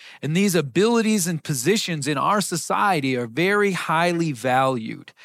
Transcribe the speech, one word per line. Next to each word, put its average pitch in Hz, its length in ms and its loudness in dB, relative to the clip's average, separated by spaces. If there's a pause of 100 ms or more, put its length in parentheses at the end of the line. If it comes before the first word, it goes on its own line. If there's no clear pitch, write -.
(220)
And 156 160 -2
these 196 180 2
abilities 208 720 2
and 170 160 -4
positions 151 640 -2
in 175 100 -2
our 170 220 2
society 175 760 -2
are 120 100 -4
very 190 460 2
highly 170 580 0
valued. 127 800 -2 (140)